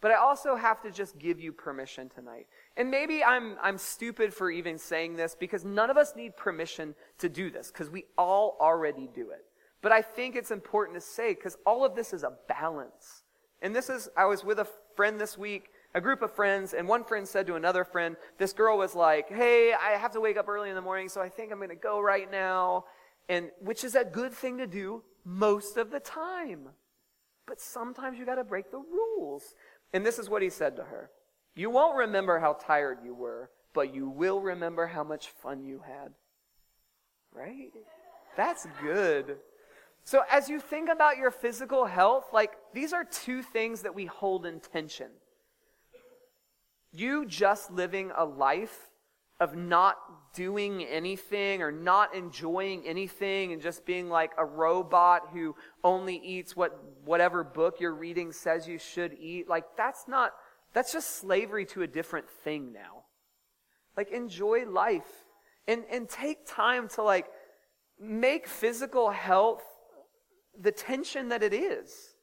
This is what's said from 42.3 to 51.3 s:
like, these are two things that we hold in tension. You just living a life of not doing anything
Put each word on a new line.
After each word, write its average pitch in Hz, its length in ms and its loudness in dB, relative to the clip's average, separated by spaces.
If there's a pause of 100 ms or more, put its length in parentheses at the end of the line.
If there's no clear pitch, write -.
like, 214 240 4 (160)
these 294 180 -4
are 349 120 -2
two 254 400 -8
things 226 400 -4
that 190 100 -6
we 190 120 -8
hold 185 400 -2
in 165 140 -8
tension. 156 520 -10 (1800)
You 262 340 -2
just 202 440 2
living 180 460 -2
a 160 100 4
life 147 640 0 (500)
of 160 160 2
not 175 800 2
doing 196 500 -4
anything 185 800 -2